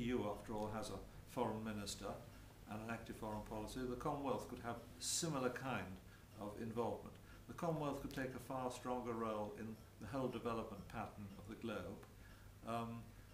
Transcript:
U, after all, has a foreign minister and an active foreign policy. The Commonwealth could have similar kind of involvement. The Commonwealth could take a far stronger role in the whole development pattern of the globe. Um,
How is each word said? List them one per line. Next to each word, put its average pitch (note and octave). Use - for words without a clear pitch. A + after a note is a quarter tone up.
U, G#2
after G#2
all, G#2+
has G2+
a G2
foreign A2
minister G#2
and A2
an A2
active A2+
foreign G#2+
policy. A2
The B2
Commonwealth C#3
could A#2+
have A#2+
similar C#3
kind G#2
of G#2
involvement. A2+
The -
Commonwealth D3
could B2+
take B2+
a A#2
far C3
stronger B2
role G#2+
in A2
the G#2+
whole C3
development A2+
pattern G#2
of F#2+
the A2
globe. G2+
Um, A#2